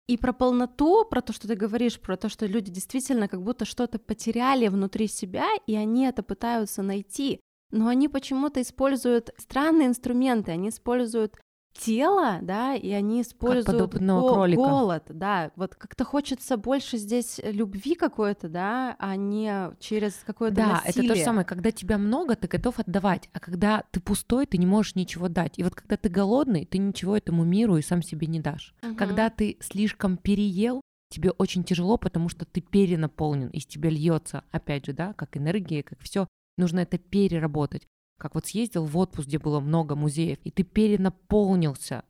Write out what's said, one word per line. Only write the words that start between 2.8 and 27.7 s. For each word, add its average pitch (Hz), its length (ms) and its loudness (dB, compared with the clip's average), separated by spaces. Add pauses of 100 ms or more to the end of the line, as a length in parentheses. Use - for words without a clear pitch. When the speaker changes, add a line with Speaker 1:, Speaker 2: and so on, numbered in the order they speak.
Speaker 1:
как 180 160 -8
будто 233 220 -4
что-то 240 340 -4
потеряли 233 680 0
внутри 196 400 0
себя, 208 380 -4 (220)
и 220 80 0
они 220 300 2
это 247 180 -2
пытаются 220 580 -4
найти. 202 580 -4 (320)
Но 220 160 2
они 262 200 4
почему-то 269 540 -2
используют 247 760 0
странные 311 520 2
инструменты, 240 640 0
они 180 180 -4
используют 226 640 -2 (420)
тело, 262 640 2
да, 220 320 -2
и 185 160 -6
они 208 320 0
используют 240 460 0
Speaker 2:
подобного 190 540 2
Speaker 1:
го-, 254 120 4
Speaker 2:
кролика. 185 260 6
Speaker 1:
голод, 254 500 2
да. 170 460 -2
Вот 180 200 -6
как-то - 280 -8
хочется 269 540 -2
больше 247 400 -2
здесь 220 460 -4
любви 208 500 -2
какой-то, 208 560 -2
да, 214 480 -4
а 196 180 -4
не 202 540 -2 (100)
через 208 360 -2 (100)
какое-то 220 300 -2
Speaker 2:
Да, 202 280 4
это 175 140 0
то 254 60 4
же 247 60 2
Speaker 1:
насилие. 202 140 2
Speaker 2:
самое. 214 220 2
Когда 180 260 0
тебя 208 280 -2
много, 240 360 2
ты - 120 -4
готов 240 320 -2
отдавать, 185 540 0
а - 60 -12
когда 208 520 0
ты - 100 -4
пустой, 240 460 0
ты - 100 2
не 175 80 4
можешь 202 300 2
ничего 180 340 -4
дать. 170 300 -2
И 175 40 -2
вот 180 120 0
когда - 200 -4
ты 208 140 -2
голодный, 202 560 2
ты - 140 -2
ничего 196 360 -2
этому 170 300 2
миру 190 320 4